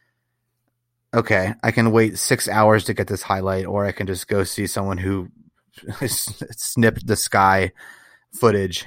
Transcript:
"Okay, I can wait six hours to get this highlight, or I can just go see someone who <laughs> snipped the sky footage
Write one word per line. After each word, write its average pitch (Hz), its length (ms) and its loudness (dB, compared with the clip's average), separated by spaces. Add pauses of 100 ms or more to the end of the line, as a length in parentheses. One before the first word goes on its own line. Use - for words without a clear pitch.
(1160)
"Okay, 107 480 2
I 113 80 0
can 117 200 2
wait 110 280 2
six - 300 -2
hours 107 360 4
to 117 100 -4
get 98 140 -4
this 101 140 -4
highlight, 95 440 -2
or 101 200 -2
I 95 60 -2
can 98 140 -6
just 92 220 -6
go 98 160 2
see 98 220 -4
someone 98 320 -4
who 95 300 -4 (440)
<laughs> - 340 -8
snipped - 1000 -2
the 107 100 0
sky 95 560 2 (600)
footage 101 540 0